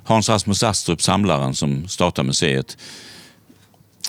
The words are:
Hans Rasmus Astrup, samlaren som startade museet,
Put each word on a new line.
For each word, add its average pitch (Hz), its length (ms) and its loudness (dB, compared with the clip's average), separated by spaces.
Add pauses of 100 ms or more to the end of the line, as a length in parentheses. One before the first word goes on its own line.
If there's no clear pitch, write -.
Hans 113 240 2
Rasmus 98 340 0
Astrup, 98 400 0
samlaren 78 520 2
som 71 340 -2
startade 87 380 0
museet, 69 500 0 (1300)